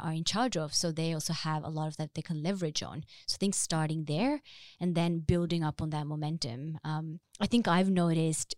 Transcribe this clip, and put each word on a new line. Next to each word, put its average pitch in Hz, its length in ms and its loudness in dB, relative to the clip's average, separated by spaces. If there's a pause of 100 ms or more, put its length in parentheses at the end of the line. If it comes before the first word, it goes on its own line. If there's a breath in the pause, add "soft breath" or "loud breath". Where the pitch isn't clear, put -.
are 160 60 -2
in 160 100 -2
charge 214 340 0
of. 156 160 -2
So 170 200 0
they 160 200 -2
also 160 200 -4
have 156 320 -2
a - 40 -6
lot 156 200 -2
of 156 80 -8
that 156 180 -6
they 156 80 -4
can 156 180 -4
leverage 170 440 -2
on. 147 180 -8 (240 loud breath)
So - 80 -2
I - 40 -8
think 196 180 2
starting 156 480 0
there 220 360 0 (380 loud breath)
and 175 160 0
then 170 240 2
building 170 460 2
up 151 180 -2
on 156 80 -2
that 151 160 -4
momentum. 151 800 -4
Um, 156 340 -4 (220)
I 208 80 2
think 240 180 4
I've 185 240 6
noticed 165 680 2